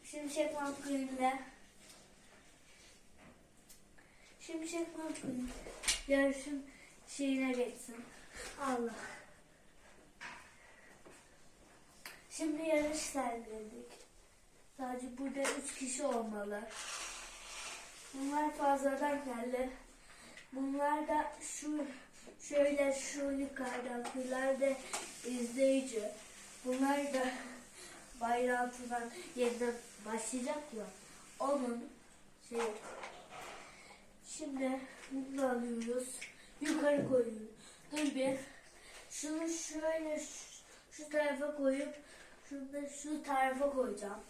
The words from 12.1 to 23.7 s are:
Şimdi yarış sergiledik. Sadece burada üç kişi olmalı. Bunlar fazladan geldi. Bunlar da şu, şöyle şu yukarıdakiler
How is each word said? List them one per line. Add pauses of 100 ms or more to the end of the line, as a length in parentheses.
Şimdi
yarış
sergiledik. (880)
Sadece
burada
üç
kişi
olmalı. (1500)
Bunlar
fazladan
geldi. (840)
Bunlar
da (100)
şu, (540)
şöyle
şu
yukarıdakiler